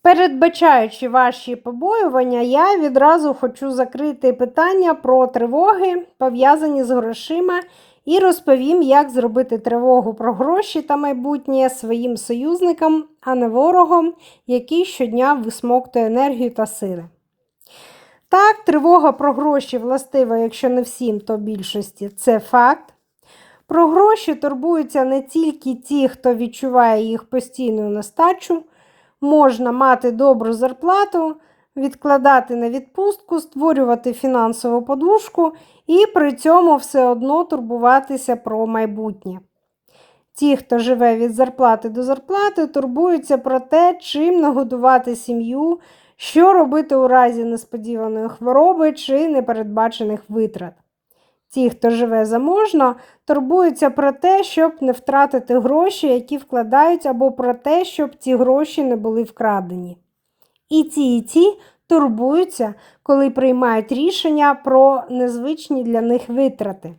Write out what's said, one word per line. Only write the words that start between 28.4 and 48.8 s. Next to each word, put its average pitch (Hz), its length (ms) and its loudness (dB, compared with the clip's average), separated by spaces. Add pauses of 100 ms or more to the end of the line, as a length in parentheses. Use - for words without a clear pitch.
Можна 269 500 2
мати 247 400 2
добру 226 420 2
зарплату, 320 840 -2 (400)
відкладати 269 800 2
на 233 140 -4
відпустку, 339 720 -4
створювати 269 760 0
фінансову 240 680 -2
подушку 320 720 0 (340)
і 359 260 4
при 294 200 2
цьому 330 420 4
все 262 320 0
одно 262 360 0
турбуватися 254 920 0
про 220 320 -6
майбутнє. 214 720 -6 (920)
Ті, 285 240 2
хто 240 220 -4
живе 233 360 2
від 233 180 -2
зарплати 240 560 0
до 226 140 -6
зарплати, 349 640 -4
турбуються 285 680 -2
про 262 220 -2
те, 339 420 2
чим 339 380 0
нагодувати 254 760 0
сім'ю, 247 640 -4 (360)
що 359 380 4
робити 302 420 2
у 262 120 2
разі 247 360 2
несподіваної 226 840 -8
хвороби 311 600 2